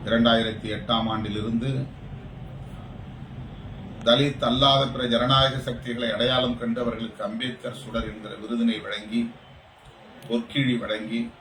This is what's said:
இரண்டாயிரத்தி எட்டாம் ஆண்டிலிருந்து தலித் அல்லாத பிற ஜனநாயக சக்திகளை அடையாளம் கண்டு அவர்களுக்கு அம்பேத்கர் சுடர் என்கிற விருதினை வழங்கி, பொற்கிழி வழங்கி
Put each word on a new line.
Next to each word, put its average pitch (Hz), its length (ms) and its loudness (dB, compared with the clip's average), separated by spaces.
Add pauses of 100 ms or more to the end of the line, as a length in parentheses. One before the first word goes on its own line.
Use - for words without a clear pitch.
இரண்டாயிரத்தி 113 600 4
எட்டாம் 110 420 0
ஆண்டிலிருந்து 113 760 -2 (2250)
தலித் 135 400 4
அல்லாத 135 440 6
பிற 123 180 -2
ஜனநாயக 131 520 4
சக்திகளை 120 520 -4
அடையாளம் 123 480 2
கண்டு 120 220 -2
அவர்களுக்கு 113 440 -4
அம்பேத்கர் 117 520 -6
சுடர் 113 280 -4
என்கிற 107 300 -10
விருதினை 110 480 0
வழங்கி, 104 480 -2 (960)
பொற்கிழி 120 500 2
வழங்கி 110 520 -2 (100)